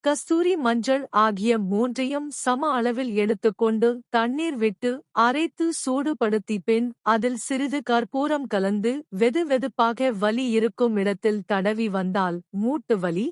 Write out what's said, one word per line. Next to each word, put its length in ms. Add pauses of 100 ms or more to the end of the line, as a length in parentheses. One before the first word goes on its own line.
கஸ்தூரி 520
மஞ்சள் 560
ஆகிய 480
மூன்றையும் 680
சம 420
அளவில் 440
எடுத்துக்கொண்டு 720 (200)
தண்ணீர் 480
விட்டு 340 (200)
அரைத்து 640
சூடுபடுத்தி 920
பின் 220 (140)
அதில் 360
சிறிது 460
கற்பூரம் 640
கலந்து 440 (260)
வெதுவெதுப்பாக 920
வலி 380
இருக்கும் 480
இடத்தில் 480
தடவி 420
வந்தால் 520 (100)
மூட்டு 500
வலி 320